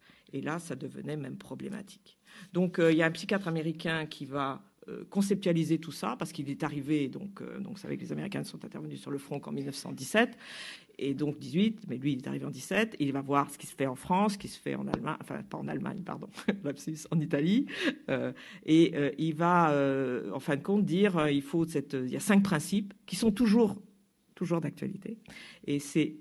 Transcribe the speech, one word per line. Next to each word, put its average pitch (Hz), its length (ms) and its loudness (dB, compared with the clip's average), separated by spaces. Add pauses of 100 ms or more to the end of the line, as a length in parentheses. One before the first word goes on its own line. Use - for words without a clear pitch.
(320)
et 135 80 -6
là, 156 200 -4
ça 147 160 -8
devenait 135 400 -8
même 139 200 -8
problématique. - 840 -12 (340)
Donc, 180 260 2
euh, 165 140 8
il 156 60 6
y 165 40 6
a 165 40 6
un 160 40 4
psychiatre 196 380 -2
américain 160 580 -2
qui 147 200 -12
va, 135 360 -4 (260)
euh, - 220 -10
conceptualiser 170 680 2
tout 160 120 -6
ça, 139 260 -4
parce - 140 -6
qu'il 143 200 -8
est 135 120 -4
arrivé, 143 460 0
donc, - 340 -10
euh, 123 160 -10
donc, 135 140 -8
vous - 60 -10
savez - 180 -6
que - 60 -8
les - 100 -8
Américains 143 320 -4
sont - 200 -12
intervenus 147 360 -10
sur 139 100 -10
le 143 80 -4
front 139 220 -8
qu'en 147 100 -12
mille 143 160 -4
neuf 139 80 -8
cent - 160 -10
dix-sept, 208 480 0 (600)
et 135 160 0
donc 147 240 -2
dix-huit, 185 500 2
mais 123 80 -6
lui, 139 160 0
il 127 60 -2
est 135 100 -8
arrivé 135 160 -4
en 139 60 -6
dix-sept, 190 500 -2
et 147 60 2
il 139 60 0
va 139 100 -2
voir 143 280 2
ce - 80 -14
qui - 80 -14
se - 80 -16
fait 135 120 0
en 127 100 -4
France, 202 380 2
ce - 40 -8
qui - 100 -10
se - 120 -12
fait 139 160 -4
en 135 100 -4
Allemagne, 151 340 -2
enfin, 147 220 -8
pas 151 160 -8
en - 80 -6
Allemagne, - 380 -4
pardon, - 240 -8 (180)
<laughs> 202 160 -2
lapsus, 147 480 -6
en 165 80 4
Italie, 160 480 4 (420)
euh, 127 240 0 (320)
et, 160 300 8
euh, 143 240 2
il 160 160 0
va, 170 380 6
euh, 135 600 2
en 135 80 -4
fin 143 160 0
de 135 60 -6
compte, 202 220 4
dire, 180 340 4
euh, 151 140 4
il 143 100 4
faut 165 240 2
cette, 160 280 -2
il 127 160 -2
y - 60 -4
a - 40 -2
cinq 202 240 6
principes 190 500 0 (120)
qui 175 100 -4
sont 226 160 4
toujours, 226 500 6 (520)
toujours 170 260 0
d'actualité, - 580 -6 (480)
et 143 120 0
c'est - 420 0